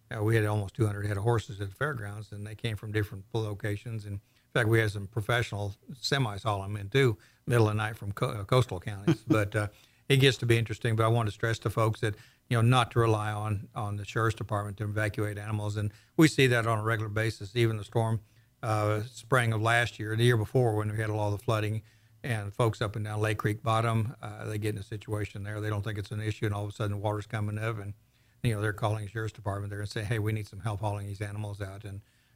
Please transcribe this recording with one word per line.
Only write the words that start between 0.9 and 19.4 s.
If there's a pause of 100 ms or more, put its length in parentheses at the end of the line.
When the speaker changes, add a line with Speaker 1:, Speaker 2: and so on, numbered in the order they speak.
Speaker 1:
head
of
horses
at
the
fairgrounds,
and
they
came
from
different (100)
locations.
And
in (320)
fact,
we
had
some
professional (180)
semis
haul
them
in
too, (280)
middle
of
the
night
from
co-,
uh,
coastal
counties.
Speaker 2:
<laughs>
Speaker 1:
But,
uh, (400)
it
gets
to
be
interesting.
But
I
want
to
stress
to
folks
that, (340)
you
know,
not
to
rely
on,
on
the
sheriff's
department
to
evacuate
animals.
And (240)
we
see
that
on
a
regular
basis,
even
the
storm, (420)
uh, (100)
spring